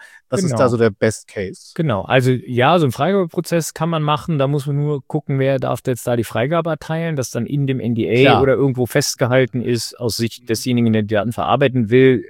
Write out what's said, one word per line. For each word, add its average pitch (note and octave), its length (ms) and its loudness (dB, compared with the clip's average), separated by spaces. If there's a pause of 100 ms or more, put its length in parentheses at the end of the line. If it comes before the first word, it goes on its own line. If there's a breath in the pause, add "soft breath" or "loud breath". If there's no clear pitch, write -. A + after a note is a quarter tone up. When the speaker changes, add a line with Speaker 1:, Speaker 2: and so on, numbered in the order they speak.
(300 loud breath)
Speaker 1:
was D#3 100 -4
ist F3 120 -2
Speaker 2:
Genau. A#2 80 0
Speaker 1:
da B2+ 100 4
so A2+ 80 0
der A2+ 120 4
Best A2 380 -2
Case? - 480 -10
Speaker 2:
Genau, A#2+ 280 -2
also C3 280 2
ja, B2+ 480 2
so D#3 60 2
einen A#2+ 80 0
Freigabeprozess E3+ 800 -2
kann D#3+ 160 -4
man D#3+ 140 -2
machen, D3+ 340 -2
da C3+ 100 2
muss C#3+ 200 -2
man C#3+ 100 -2
nur D3 280 -2
gucken, C#3+ 320 -4
wer C3+ 220 0
darf C3 260 -4
jetzt B2+ 220 -4
da B2 80 0
die A#2 80 -2
Freigabe D#3+ 460 -2
erteilen, D#3+ 480 -6
dass B2+ 120 -6
dann A#2+ 160 -6
in C#3+ 220 -2
dem C3 140 -4
N A#2 120 -2
D G#2+ 160 -2
A A#2 120 2
Speaker 1:
Klar. B2 200 6
Speaker 2:
oder C3+ 120 4
irgendwo B2 320 0
festgehalten B2+ 760 0
ist, A#2 380 -4
aus A#2+ 160 -4
Sicht - 320 -4
desjenigen, A#2 460 2
der A2 80 2
die G#2+ 120 -4
Daten G#2 200 0
verarbeiten A#2+ 560 0
will, B2+ 400 6